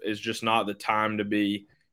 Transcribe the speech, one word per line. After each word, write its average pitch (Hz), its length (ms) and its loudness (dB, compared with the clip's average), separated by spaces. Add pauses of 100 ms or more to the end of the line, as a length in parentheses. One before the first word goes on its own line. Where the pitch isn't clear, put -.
is 107 160 -4
just 113 220 -6
not 113 240 2
the 101 80 -4
time 107 440 0
to 104 60 0
be 104 420 0 (260)